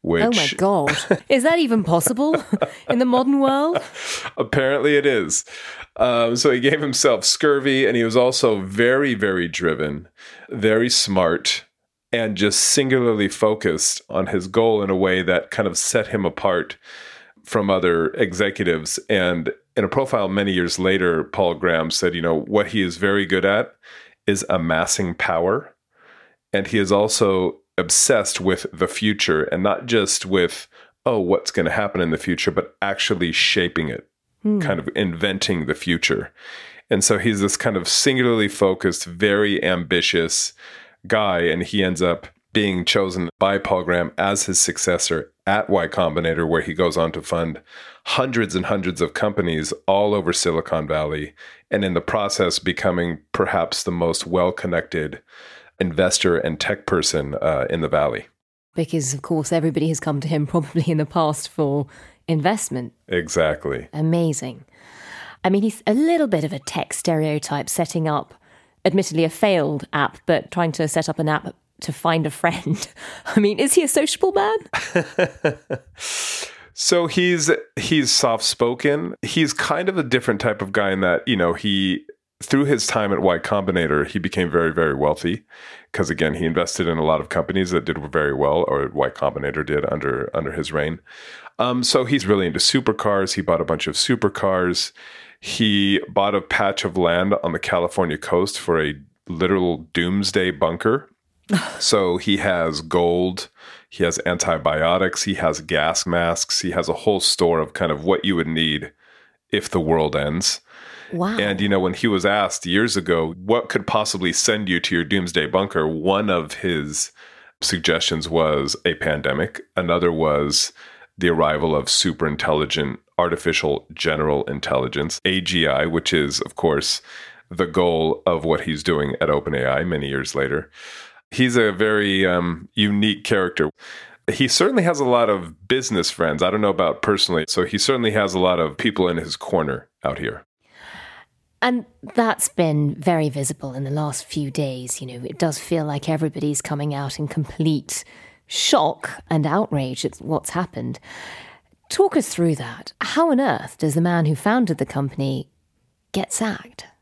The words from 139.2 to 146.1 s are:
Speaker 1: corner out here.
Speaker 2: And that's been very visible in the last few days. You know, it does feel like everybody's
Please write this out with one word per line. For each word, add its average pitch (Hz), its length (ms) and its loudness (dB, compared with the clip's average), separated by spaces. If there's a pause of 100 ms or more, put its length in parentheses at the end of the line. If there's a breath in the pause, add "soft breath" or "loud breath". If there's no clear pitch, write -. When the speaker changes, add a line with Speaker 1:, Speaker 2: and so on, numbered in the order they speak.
Speaker 1:
corner 73 520 -4 (160)
out 69 140 -4
here. - 280 -8 (1160 loud breath)
Speaker 2:
And 247 260 0 (280)
that's 226 340 0
been 151 460 2
very 156 360 2
visible 139 440 -6
in 139 80 -8
the 135 80 -6
last 147 360 -4
few 143 260 -6
days. 127 480 -4
You 131 80 -10
know, 123 180 -12
it - 140 -10
does 160 180 -2
feel 160 260 -2
like 147 240 -4
everybody's 147 540 -2